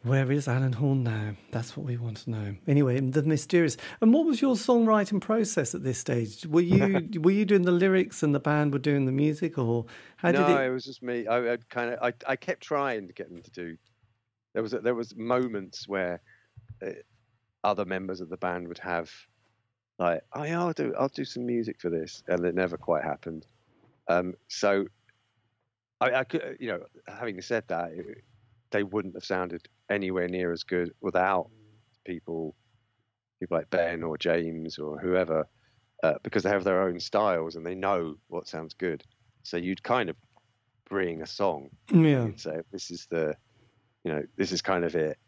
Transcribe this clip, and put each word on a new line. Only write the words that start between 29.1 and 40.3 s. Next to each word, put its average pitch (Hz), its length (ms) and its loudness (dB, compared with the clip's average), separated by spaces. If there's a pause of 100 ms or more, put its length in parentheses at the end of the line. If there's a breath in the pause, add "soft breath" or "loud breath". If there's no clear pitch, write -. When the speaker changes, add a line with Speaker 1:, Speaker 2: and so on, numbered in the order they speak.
Speaker 2:
have - 100 -12
sounded 90 380 -4 (260)
anywhere 92 400 0
near 90 240 -2
as 82 120 -6
good 87 360 -2
without 92 480 2 (560)
people, 82 500 -8 (840)
people 87 180 -2
like 78 120 -6
Ben 85 320 0
or 80 140 -4
James 82 600 -2
or 76 200 -8
whoever, 85 480 0 (560)
uh, 78 200 4
because - 200 -2
they 95 80 2
have 98 140 2
their 92 180 4
own 90 180 0
styles 85 560 0
and 82 100 -12
they 90 80 -6
know 92 420 -2 (120)
what 87 200 -8
sounds 80 260 -10
good. 82 280 -4 (400)
So - 140 -8
you'd 92 260 -4
kind 120 280 0
of 78 60 -8 (720)